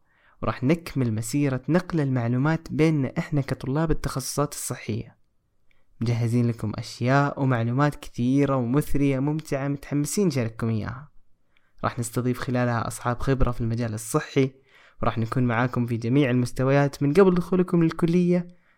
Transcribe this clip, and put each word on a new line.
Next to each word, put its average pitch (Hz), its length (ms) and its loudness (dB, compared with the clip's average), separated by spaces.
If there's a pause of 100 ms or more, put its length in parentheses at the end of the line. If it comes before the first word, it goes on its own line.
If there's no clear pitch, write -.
(420)
وراح 107 220 -4
نكمل 131 500 0
مسيرة 131 560 -2
نقل 170 300 0
المعلومات 131 720 0
بيننا 147 460 2
إحنا 147 240 -2
كطلاب 139 500 -2
التخصصات - 640 -2
الصحية. - 640 -8 (840)
مجهزين 117 460 0
لكم 113 280 -4
أشياء 135 680 0
ومعلومات 131 540 0
كثيرة 135 600 0
ومثرية 135 640 2
ممتعة، 143 480 -4
متحمسين 147 600 -2
نشارككم 120 420 -2
إياها. 110 420 -6 (720)
راح 107 160 -4
نستضيف 123 400 -2
خلالها 123 480 -2
أصحاب 120 320 -4
خبرة 131 320 2
في 113 100 -4
المجال 117 320 -2
الصحي، 135 600 0 (480)
وراح 113 160 0
نكون 113 260 0
معاكم 123 420 0
في 117 120 -2
جميع 123 320 2
المستويات 135 720 2
من 143 100 2
قبل 185 220 8
دخولكم 175 480 2
للكلية 175 640 2 (300)